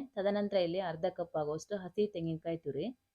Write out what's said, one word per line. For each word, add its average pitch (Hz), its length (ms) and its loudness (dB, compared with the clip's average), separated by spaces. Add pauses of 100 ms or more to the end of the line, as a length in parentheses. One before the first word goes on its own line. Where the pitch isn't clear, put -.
ತದನಂತರ 202 500 0
ಇಲ್ಲಿ 180 240 2
ಅರ್ಧ 165 280 -2
ಕಪ್ 175 280 -4
ಆಗುವಷ್ಟು 156 400 -2
ಹಸಿ 190 300 0
ತೆಂಗಿನಕಾಯಿ 165 520 -2
ತುರಿ, 143 280 -2 (280)